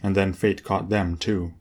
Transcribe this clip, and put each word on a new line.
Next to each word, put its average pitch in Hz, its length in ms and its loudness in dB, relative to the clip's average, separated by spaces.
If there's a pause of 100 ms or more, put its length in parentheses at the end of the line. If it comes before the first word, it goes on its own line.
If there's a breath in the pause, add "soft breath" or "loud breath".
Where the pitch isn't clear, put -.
and 98 120 0
then 95 200 2
fate - 280 0
caught 90 280 -2
them 92 260 0
too. 90 440 -2